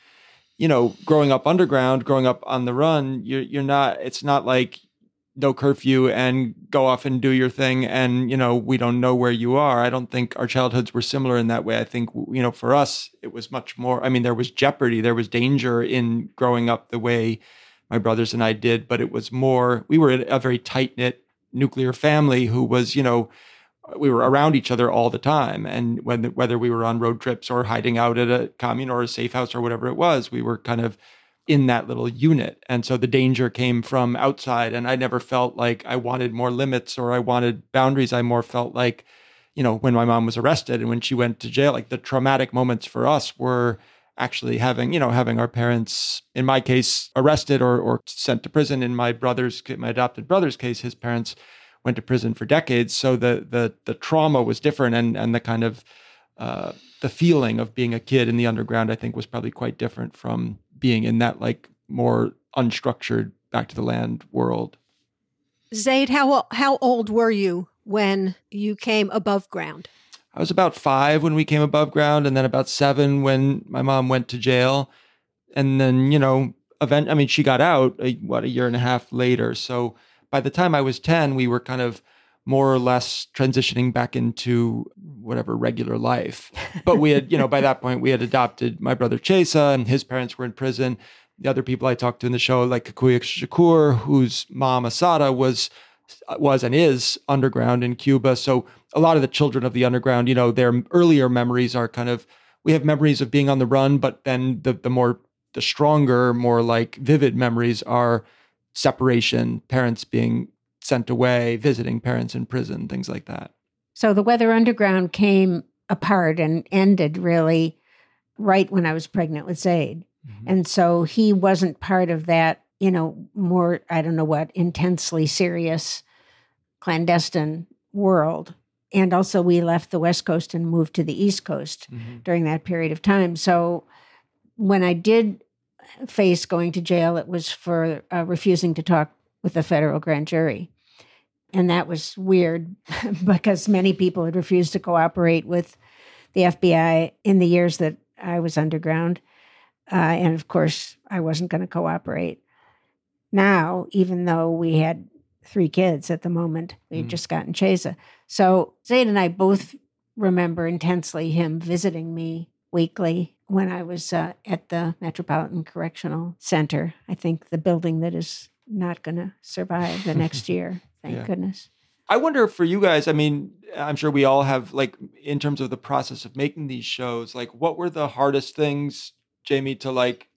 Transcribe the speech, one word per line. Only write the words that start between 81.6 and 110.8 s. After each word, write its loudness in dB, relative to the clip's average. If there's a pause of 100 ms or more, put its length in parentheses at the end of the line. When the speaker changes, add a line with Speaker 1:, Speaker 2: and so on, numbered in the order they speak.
Speaker 1:
of -6 (440)
more 4
or 4
less -2
transitioning 0
back -2
into -2 (360)
whatever -6
regular -4
life. -4 (340)
But 4
we 4
had, 2
you 2
know, 2
by 2
that 2
point, -2
we 2
had 2
adopted -2
my 0
brother 0
Chesa, 4
and -2
his 2
parents -8
were -6
in -8
prison. -2 (400)
The -4
other 0
people -2
I 2
talked -4
to -6
in 0
the -2
show, 2
like -2
Kikuya 2
Shakur, 4
whose 2
mom, 0
Asada, 2
was, 0 (680)
was 2
and 0
is 2 (100)
underground 2
in -2
Cuba. 2
So 0 (280)
a 0
lot 6
of 4
the 0
children 0
of -2
the 2
underground, 2
you 2
know, 4
their 2
earlier 6
memories 0
are 0
kind -6
of, -4 (380)
we 4
have 2
memories 2
of -4
being 4
on 2
the 4
run, 4
but -2
then -2
the, 0
the -4
more, 2 (340)
the -6
stronger, 2
more, 2
like, 0
vivid 2
memories 0
are 2 (500)
separation, 0
parents 0
being -2 (360)